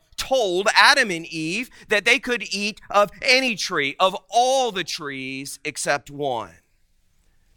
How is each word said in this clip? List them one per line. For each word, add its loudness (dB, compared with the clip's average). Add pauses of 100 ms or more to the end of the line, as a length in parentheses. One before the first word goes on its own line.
(160)
told 0
Adam 6
and -6
Eve -6 (200)
that 2
they 4
could -4
eat -6 (100)
of 4 (100)
any 2
tree, -4
of 2 (140)
all 2
the -6
trees -10
except -4
one. -6 (1000)